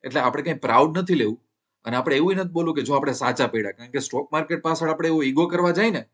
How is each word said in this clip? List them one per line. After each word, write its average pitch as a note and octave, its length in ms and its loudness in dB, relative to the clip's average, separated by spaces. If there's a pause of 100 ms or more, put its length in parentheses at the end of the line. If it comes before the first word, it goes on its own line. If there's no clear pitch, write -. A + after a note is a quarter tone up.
એટલે C3 160 -4
આપણે C3+ 240 0
કંઈ A#2+ 100 -4
પ્રાઉડ C#3+ 440 2
નથી F#3 160 0
લેવું, A#2 280 0 (440)
અને A#2+ 120 -4
આપણે C3+ 180 0
એવું F3+ 200 2
નથી F#3 140 -4
બોલવું E3 260 -2
કે C#3+ 60 -2
જો C#3+ 120 -2
આપણે C#3 200 0
સાચા B2+ 340 0
પડ્યા, G#2 240 -4
કારણ A#2+ 200 -2
કે C#3 80 2
સ્ટોક - 320 -4
માર્કેટ D#3 300 -2
પાછળ D#3+ 280 0
આપણે D#3+ 180 0
એવો D#3+ 160 2
ઈગો C#3 240 2
કરવા F3 240 2
જાય G#3+ 200 2
ને C3 220 -6